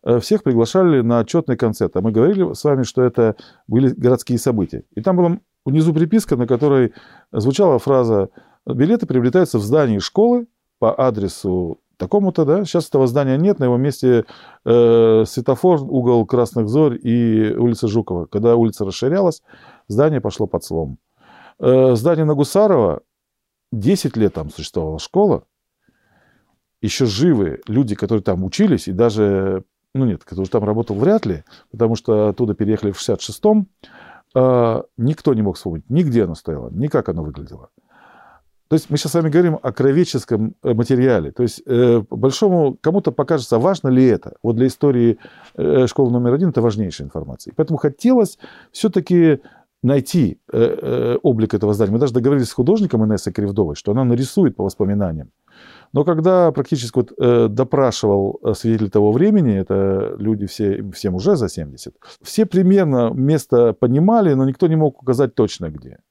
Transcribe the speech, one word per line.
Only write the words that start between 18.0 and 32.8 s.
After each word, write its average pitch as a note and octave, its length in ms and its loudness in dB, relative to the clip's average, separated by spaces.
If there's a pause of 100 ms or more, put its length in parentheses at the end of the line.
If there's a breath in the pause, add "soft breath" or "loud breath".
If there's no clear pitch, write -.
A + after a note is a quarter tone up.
Когда A#2 300 0
улица A2+ 300 0
расширялась, D#3 580 -2 (440 soft breath)
здание C#3 320 0
пошло G#2 280 -4
под - 160 -6
слом. D#2 340 -8 (600 soft breath)
Э, C3 360 4
здание D#3 300 0
на D3+ 80 0
Гусарова, C#3+ 680 0 (680)
десять A#2+ 460 -2
лет G#2 160 0
там D2+ 160 -10
существовала D#2 500 -8
школа, E3 440 0 (1400)
еще A2+ 240 -2
живы G#2 640 0
люди, A2 280 0
которые G#2+ 280 -2
там F#2 200 -2
учились, E3 460 0
и - 20 -6
даже, G2 720 0 (300)
ну C3+ 120 0
нет, G2 200 -4
кто F#2 200 -8
там G#2 200 -2
работал, G#2+ 320 -2
вряд F#3+ 280 2
ли, F2 180 -4 (280 soft breath)
потому A2+ 240 0
что G#2+ 320 0
оттуда F#2+ 280 -2
переехали G#2 360 -2